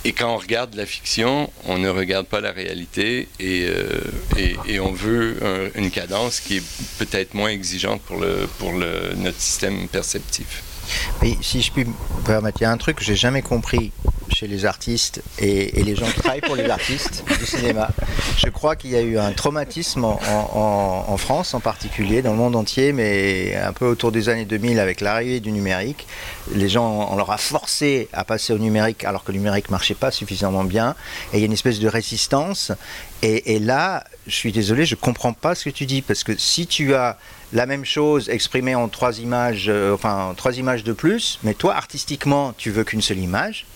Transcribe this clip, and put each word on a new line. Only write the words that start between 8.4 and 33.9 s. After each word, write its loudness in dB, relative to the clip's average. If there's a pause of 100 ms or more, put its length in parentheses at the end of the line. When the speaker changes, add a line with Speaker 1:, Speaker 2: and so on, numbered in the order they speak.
Speaker 1:
pour -4
le, -2
notre -2
système -2
perceptif. -4 (580)
Speaker 2:
Mais 4
si 0
je 0
puis 0
me -4
permettre, 2
il 2
y 4
a 4
un 2
truc -2
que -6
j'ai 2
jamais 2
compris 0 (400)
chez 0
les -2
artistes -2 (180)
et, 2
et 6
les 2
gens 0
qui 0
travaillent 0
pour 0
les 0
artistes -2 (160)
du -2
cinéma. 0 (480)
Je 2
crois 0
qu'il -8
y 0
a 4
eu 2
un 2
traumatisme -2
en, 2
en, 2
en, 0
en 2
France 0
en 0
particulier, 0
dans 2
le 2
monde 4
entier, 2
mais 2
un -2
peu 0
autour 2
des 2
années 0
deux -2
mille, 2
avec 2
l'arrivée 0
du -4
numérique. -2 (460)
Les 2
gens, 2
on 0
leur 0
a 0
forcé 0
à -2
passer 0
au 2
numérique 2
alors -2
que -8
le -2
numérique 0
marchait 0
pas 0
suffisamment 0
bien. 2 (380)
Et 4
il 6
y 6
a 4
une 2
espèce 0
de 4
résistance. 0 (500)
Et, 4
et 4
là, 2 (240)